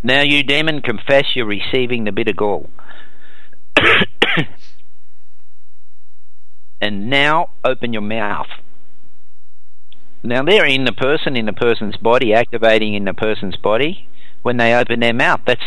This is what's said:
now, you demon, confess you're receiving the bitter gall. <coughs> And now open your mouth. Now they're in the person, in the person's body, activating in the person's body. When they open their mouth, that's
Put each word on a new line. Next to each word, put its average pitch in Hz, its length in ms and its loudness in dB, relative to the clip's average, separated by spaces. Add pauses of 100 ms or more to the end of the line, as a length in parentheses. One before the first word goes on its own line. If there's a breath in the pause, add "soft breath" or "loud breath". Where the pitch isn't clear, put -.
now, 160 200 2
you 143 200 4
demon, 147 400 0
confess 139 540 2
you're 120 100 0
receiving 113 580 -2
the 104 80 0
bitter 107 200 0
gall. 92 420 0
<coughs> - 40 -4 (4000 loud breath)
And 104 280 0
now 147 420 2 (140)
open 123 280 0
your 107 100 0
mouth. 104 460 -2 (1800)
Now 120 180 2
they're 175 240 4
in 135 180 2
the 120 80 2
person, 139 440 0
in 110 100 0
the 104 60 -2
person's 110 440 0
body, 113 380 4
activating 110 600 2
in 101 100 -2
the 92 100 -2
person's 104 420 -2
body. 123 520 0 (340 soft breath)
When 123 140 0
they 117 180 4
open 120 240 2
their 117 160 2
mouth, 147 320 2
that's 123 200 2